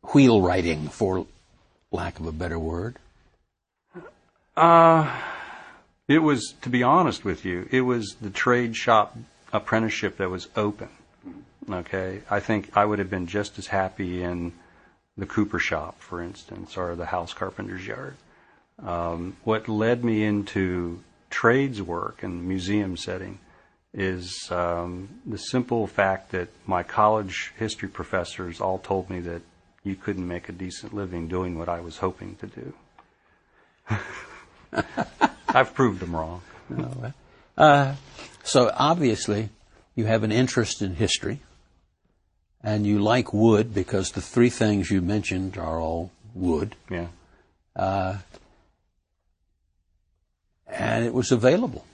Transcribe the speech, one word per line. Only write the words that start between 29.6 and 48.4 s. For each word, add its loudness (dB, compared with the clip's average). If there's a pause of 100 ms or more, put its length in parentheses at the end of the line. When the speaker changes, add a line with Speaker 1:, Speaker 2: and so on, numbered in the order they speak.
Speaker 2:
you -4
couldn't -6
make -8
a -14
decent -12
living -6
doing -4
what -6
I -4
was -14
hoping -6
to -12
do. -14 (1160)
<laughs> -8 (640)
I've 4
proved 2
them -6
wrong. -6 (360)
Speaker 1:
Oh, -6 (100)
well. -10 (440)
Uh, 6 (480)
so 4
obviously 2 (460)
you 0
have 2
an 0
interest 2
in -2
history, -2 (1200)
and 0
you 4
like 2
wood 6
because -2
the -6
three 4
things 2
you 2
mentioned -2
are -4
all -4 (240)
wood. 0 (140)
Speaker 2:
Yeah. -6 (680)
Speaker 1:
Uh, -2 (2500)